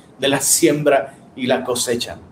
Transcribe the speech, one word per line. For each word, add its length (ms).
de 80
la 120
siembra 800
y 120
la 160
cosecha. 560